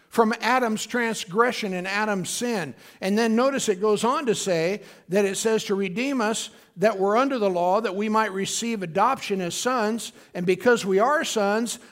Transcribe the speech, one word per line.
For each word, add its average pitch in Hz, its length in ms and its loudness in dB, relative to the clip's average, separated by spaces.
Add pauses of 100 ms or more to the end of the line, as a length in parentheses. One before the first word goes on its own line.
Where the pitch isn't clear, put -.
(120)
from 226 300 4
Adam's 233 420 0
transgression 226 880 -2
and 180 160 -6
Adam's 202 400 -2
sin. 202 460 -4 (260)
And 196 160 0
then 226 180 2
notice 254 360 2
it 185 100 -2
goes 208 240 2
on 277 220 0
to 214 80 2
say 180 480 -2 (260)
that 202 160 2
it 190 140 -2
says 220 260 0
to 202 100 -2
redeem 214 460 -2
us 214 300 -2 (260)
that 196 220 2
were 196 180 2
under 269 220 2
the 202 100 2
law, 180 320 2
that 202 160 -4
we 214 140 -2
might 214 200 2
receive 196 520 -4
adoption 196 580 0
as 175 140 -4
sons. 226 580 -2 (220)
And 175 100 -4
because 185 400 2
we 190 140 2
are 285 260 2
sons, 214 540 -2 (140)